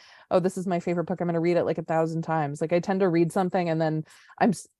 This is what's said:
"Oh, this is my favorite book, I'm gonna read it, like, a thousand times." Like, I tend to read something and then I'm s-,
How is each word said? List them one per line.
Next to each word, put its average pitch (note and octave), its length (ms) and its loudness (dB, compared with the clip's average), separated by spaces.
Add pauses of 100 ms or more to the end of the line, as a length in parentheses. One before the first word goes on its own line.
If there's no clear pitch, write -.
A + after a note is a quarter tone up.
(300)
"Oh, F#3 100 4
this F3+ 160 0
is F#3 120 -6
my F3 120 0
favorite E3+ 260 -2
book, F3+ 140 -4
I'm F3 80 -2
gonna E3+ 120 0
read E3+ 180 2
it, D3+ 60 2
like, E3 160 -2
a D#3+ 40 -4
thousand D#3+ 380 0
times." D3+ 400 -2
Like, E3 120 -2
I F3 60 4
tend F#3+ 200 -2
to F#3+ 100 2
read E3 220 2
something F3+ 380 0
and D#3+ 120 0
then D#3 220 0 (340)
I'm G#3 140 2
s-, - 160 -6 (120)